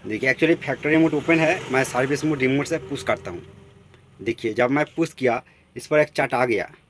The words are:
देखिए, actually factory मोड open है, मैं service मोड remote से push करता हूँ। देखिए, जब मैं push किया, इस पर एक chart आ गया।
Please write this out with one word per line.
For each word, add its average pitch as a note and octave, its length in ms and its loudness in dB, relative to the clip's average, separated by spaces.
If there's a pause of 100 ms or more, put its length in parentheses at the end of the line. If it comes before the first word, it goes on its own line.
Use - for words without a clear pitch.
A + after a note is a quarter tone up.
देखिए, G#2+ 300 -2
actually D#3+ 240 4
factory D3+ 400 -2
मोड D#3+ 160 4
open D#3+ 260 2
है, D#3+ 200 2 (120)
मैं C3 140 2
service C3+ 400 -2
मोड D3+ 140 0
remote C3+ 280 0
से D#3+ 120 -4
push - 240 -10
करता G2+ 280 -4
हूँ। F2 100 -12 (800)
देखिए, A2+ 320 -4
जब B2 180 0
मैं D3 160 0
push - 260 -4
किया, B2 280 0 (340)
इस - 120 -14
पर D3+ 120 4
एक D3+ 100 2
chart C#3 240 -2
आ B2+ 120 2
गया। G2+ 240 0 (200)